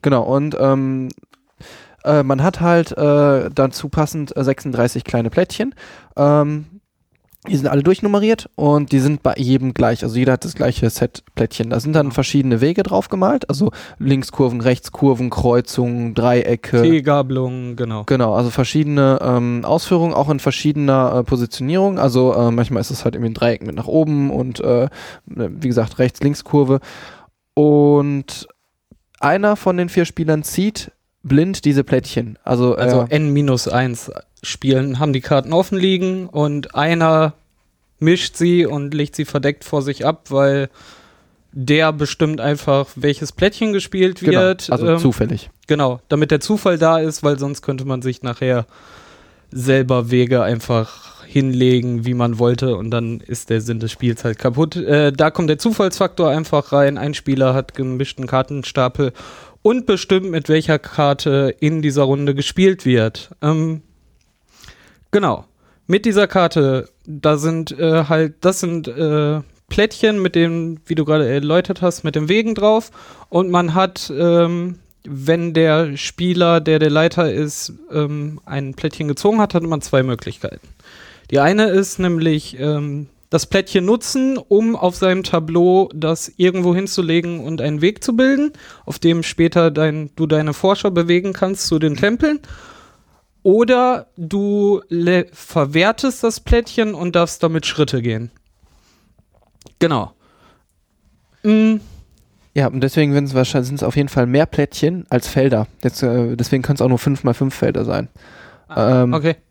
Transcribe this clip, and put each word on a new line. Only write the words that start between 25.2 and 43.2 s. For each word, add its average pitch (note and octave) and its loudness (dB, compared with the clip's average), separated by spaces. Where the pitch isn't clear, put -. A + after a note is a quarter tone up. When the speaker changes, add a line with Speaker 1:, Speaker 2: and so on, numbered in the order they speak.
Speaker 1:
wie - -6
gesagt, A2+ -2
rechts, B2+ 0
Linkskurve. C#3 2
Und D3 2
einer G3 2
von F#3 -2
den F3 -2
vier F3 0
Spielern D#3 -2
zieht - -4
blind D#3+ 2
diese C#3 4
Plättchen. A#2+ -2
Also, B2 2
Speaker 2:
Also B2+ 2
Speaker 1:
äh, A#2+ -2
Speaker 2:
N D3+ 2
minus C#3 0
eins B2 -2
spielen, C3 -2
haben D3+ 0
die C3 0
Karten C#3 0
offen F#3 0
liegen F#3 0
und D3 -4
einer D#3+ 2
mischt E3+ 0
sie F3 2
und C#3+ -6
legt D3 -4
sie D3+ -4
verdeckt C#3+ -4
vor C#3+ -4
sich C3+ -6
ab, D#3+ -4
weil C#3 2
der D3 2
bestimmt D3+ -2
einfach, C#3 0
welches C#3+ -4